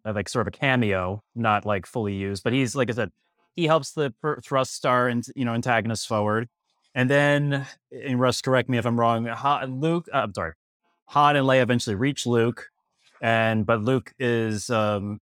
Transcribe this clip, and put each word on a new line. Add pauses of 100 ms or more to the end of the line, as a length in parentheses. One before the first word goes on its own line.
like,
sort
of
a
cameo, (120)
not,
like,
fully
used,
but
he's,
like
I
said, (420)
he
helps
the (100)
per-,
thrust
star
and, (100)
you
know,
antagonists
forward. (460)
And
then, (260)
and
Russ,
correct
me
if
I'm
wrong,
Han,
Luke,
uh,
I'm
sorry, (560)
Han
and
Leia
eventually
reach
Luke, (500)
and,
but
Luke
is,
um, (140)